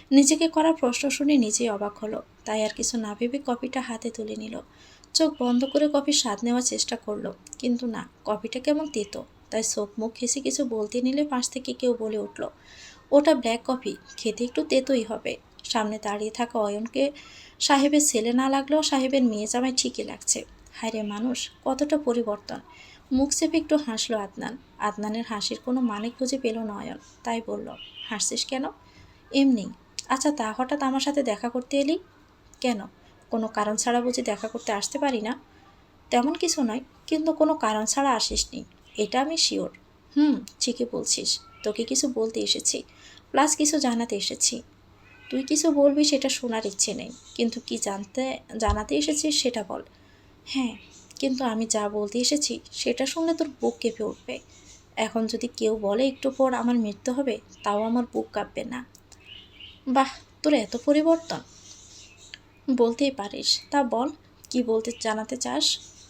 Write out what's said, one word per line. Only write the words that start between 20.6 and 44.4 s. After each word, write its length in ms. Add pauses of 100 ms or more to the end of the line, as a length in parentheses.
হায় 180
রে 120
মানুষ, 340 (260)
কতটা 340
পরিবর্তন। 600 (520)
মুখ 200
চেপে 260
একটু 200
হাসলো 400
আদনান। 360 (260)
আদনানের 460
হাসির 340
কোনো 220
মানে 280
খুঁজে 280
পেল 220
না 160
অয়ন, 240 (240)
তাই 240
বলল, 200 (380)
"হাসছিস 400
কেন?" 180 (680)
"এমনি।" 340 (440)
"আচ্ছা, 220
তা 200
হঠাৎ 320
আমার 160
সাথে 240
দেখা 260
করতে 300
এলি 160 (640)
কেন? 180 (500)
কোনো 180
কারণ 280
ছাড়া 260
বুঝি 200
দেখা 260
করতে 240
আসতে 280
পারি 220
না?" 120 (800)
"তেমন 220
কিছু 300
নয়, 180 (260)
কিন্তু 260
কোনো 220
কারণ 300
ছাড়া 300
আসিসনি, 440 (360)
এটা 260
আমি 160
শিওর।" 340 (440)
"হুম, 200 (240)
ঠিকই 320
বলছিস। 380 (320)
তোকে 220
কিছু 300
বলতে 260
এসেছি, 380 (500)
প্লাস 280
কিছু 240
জানাতে 360
এসেছি।" 400 (720)